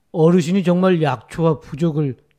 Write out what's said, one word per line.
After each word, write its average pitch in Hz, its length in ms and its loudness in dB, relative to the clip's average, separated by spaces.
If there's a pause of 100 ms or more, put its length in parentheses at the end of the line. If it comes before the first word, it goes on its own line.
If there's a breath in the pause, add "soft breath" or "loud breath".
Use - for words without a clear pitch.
(120)
어르신이 175 500 2
정말 180 400 2
약초와 156 580 -4
부적을 147 560 -4 (220)